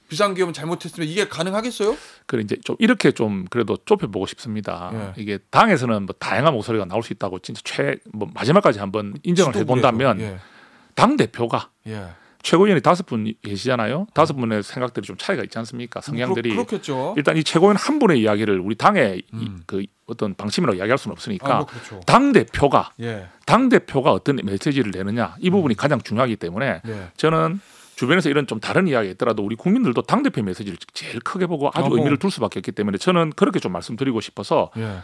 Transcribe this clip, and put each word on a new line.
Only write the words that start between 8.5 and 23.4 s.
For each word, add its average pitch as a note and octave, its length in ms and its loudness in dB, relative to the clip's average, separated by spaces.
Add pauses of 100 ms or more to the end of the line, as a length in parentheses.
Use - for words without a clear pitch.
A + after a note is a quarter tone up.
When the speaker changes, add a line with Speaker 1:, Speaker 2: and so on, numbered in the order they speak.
Speaker 2:
한번 G2+ 440 -6
인정을 F3 300 2
Speaker 1:
지도부에서. G#2 60 -2
Speaker 2:
해본다면 A#2+ 600 2
Speaker 1:
예. G2+ 180 -8 (560)
Speaker 2:
당 A3+ 220 4
대표가 A#2 540 -2 (160)
Speaker 1:
예. G#2 220 -10 (340)
Speaker 2:
최고위원이 F3+ 400 4
다섯 F3 220 4
분 A2 280 -4 (100)
계시잖아요. A#2 720 -2
다섯 D#3+ 200 4
분의 A2+ 280 -2
생각들이 A#2+ 420 -8
좀 - 120 -14
차이가 D#3 260 -4
있지 G2 160 -10
않습니까? A#2 400 -10
Speaker 1:
음, - 40 -14
Speaker 2:
성향들이. A#2+ 480 -2
Speaker 1:
그렇-, G2 140 0
그렇겠죠. D3+ 520 -6
Speaker 2:
일단 D#3 200 2
이 D#3+ 60 2
최고위원 F#3+ 340 6
한 D4+ 220 0
분의 F3+ 220 4
이야기를 G#2 400 2
우리 G#2 160 -4
당의 C#3 420 4
이 - 60 -12 (100)
Speaker 1:
음. G#2+ 320 -8
Speaker 2:
그 G2 160 -4 (240)
어떤 G#2+ 300 -6
방침이라고 G#2+ 400 -2
이야기할 G#2+ 220 0
수는 - 160 -8
없으니까 A#2 380 -4
Speaker 1:
아, A#2 40 2
뭐 G2+ 100 -2
그렇죠. A2 400 -16
Speaker 2:
당 C4+ 260 6
대표가 C3 680 2
Speaker 1:
예. A2 260 -8 (180)